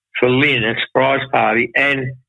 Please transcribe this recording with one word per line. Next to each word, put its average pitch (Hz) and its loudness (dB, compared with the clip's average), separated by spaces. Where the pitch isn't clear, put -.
for 123 2
Lynn, 131 2
a 113 -2
surprise 135 0
party. 117 0
And 139 0